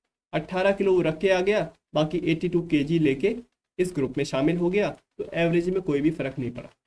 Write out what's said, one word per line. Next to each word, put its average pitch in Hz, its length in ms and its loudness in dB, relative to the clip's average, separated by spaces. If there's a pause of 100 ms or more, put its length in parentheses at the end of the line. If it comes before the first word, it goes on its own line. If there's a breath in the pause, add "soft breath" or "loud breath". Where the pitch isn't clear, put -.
(340)
अट्ठारह 185 380 0
किलो 196 220 2
वो 180 80 4
रख 160 160 0
के 196 120 2
आ 185 120 4
गया, 190 340 0 (180)
बाकी 156 240 0
एटी 165 320 0
टू 170 120 0
केजी 160 380 0
लेके 151 360 2 (440)
इस 180 160 -2
group 127 220 -2
में 139 60 0
शामिल 151 340 0
हो 175 120 0
गया, 190 200 0
तो - 440 -12
average 170 360 2
में 185 120 0
कोई 143 200 0
भी 156 100 2
फ़र्क 135 280 -6
नहीं 120 120 -4
पड़ा। - 180 -14 (180)